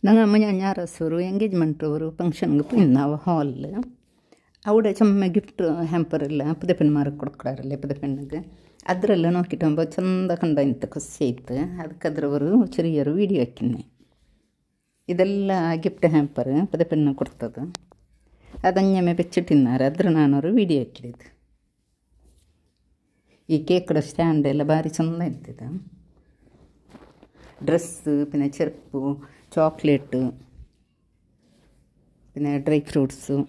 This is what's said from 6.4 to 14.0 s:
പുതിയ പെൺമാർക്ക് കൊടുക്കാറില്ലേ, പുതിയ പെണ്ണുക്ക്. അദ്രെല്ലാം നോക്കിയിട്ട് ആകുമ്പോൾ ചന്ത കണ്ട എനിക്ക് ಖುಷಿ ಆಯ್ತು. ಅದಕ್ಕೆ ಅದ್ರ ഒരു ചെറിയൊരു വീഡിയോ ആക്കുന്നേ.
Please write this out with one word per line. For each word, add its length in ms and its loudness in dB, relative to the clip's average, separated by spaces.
പുതിയ 200 0
പെൺമാർക്ക് 420 2
കൊടുക്കാറില്ലേ, 600 -8
പുതിയ 200 -6
പെണ്ണുക്ക്. 380 -8
അദ്രെല്ലാം 440 2
നോക്കിയിട്ട് 300 -2
ആകുമ്പോൾ 280 0
ചന്ത 360 -2
കണ്ട 160 2
എനിക്ക് 280 -2
ಖುಷಿ 320 -12
ಆಯ್ತು. 280 -6
ಅದಕ್ಕೆ 260 -10
ಅದ್ರ 160 -4
ഒരു 140 0
ചെറിയൊരു 440 0
വീഡിയോ 280 2
ആക്കുന്നേ. 360 -6